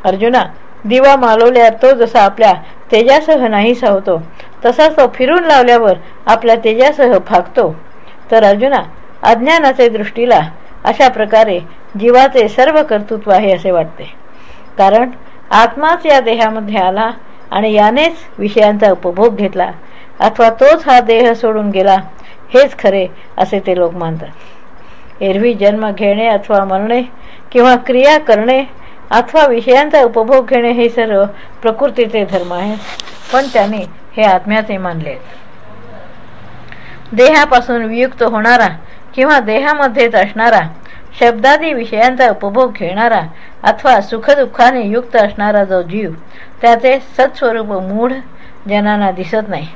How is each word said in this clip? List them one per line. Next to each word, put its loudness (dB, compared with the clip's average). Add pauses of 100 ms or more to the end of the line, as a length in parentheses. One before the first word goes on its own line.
अर्जुना, 0 (420)
दिवा 4
मालवल्यावर 4 (100)
तो 6
जसा 4
आपल्या 4 (400)
तेजासह 4
नाहीसा 0
होतो, 0 (420)
तसा 4
तो 4
फिरून 0
लावल्यावर 4 (340)
आपल्या 4
तेजासह 2
फाकतो. 0 (540)
तर 4
अर्जुना, 2 (400)
अज्ञानाचे 2
दृष्टीला 0 (440)
अशा 2
प्रकारे 2 (400)
जीवाचे 4
सर्व 2
कर्तृत्व -4
आहे 4
असे -2
वाटते, -2 (760)
कारण 4 (400)
आत्माच 0
या 6
देहामध्ये -2
आला 0 (400)
आणि -2
यानेच 2 (220)
विषयांचा 2
उपभोग 0
घेतला, -2 (500)
अथवा 4
तोच 4
हा 8
देह 2
सोडून -2
गेला, 2 (580)
हेच 4
खरे 0 (320)
असे -2
ते -2
लोक 0
मानतात. -8 (960)
एरवी 0
जन्म 0
घेणे -2
अथवा 0
मरणे -2 (500)
किंवा 6
क्रिया 2
करणे 2 (460)
अथवा 2
विषयांचा 4
उपभोग 2
घेणे 0
हे 0
सर्व 0 (380)
प्रकृतीचे -2
धर्म -6
आहे, -6 (560)
पण 2
त्यांनी 0 (320)
हे 0
आत्म्याचे 0
मानले. -8 (2000)
देहापासून 2
वियुक्त -2
होणारा 2 (460)
किंवा 2
देहामध्येच 0
असणारा, 2 (600)
शब्दादी 2
विषयांचा 0
उपभोग -2
घेणारा -2 (420)
अथवा 2
सुखदुःखाने 0
युक्त -4
असणारा 0
जो -2
जीव, -6 (520)
त्याचे 4
सत्स्वरूप -2
मूढ -4 (560)
जनांना 0
दिसत -6
नाही. -8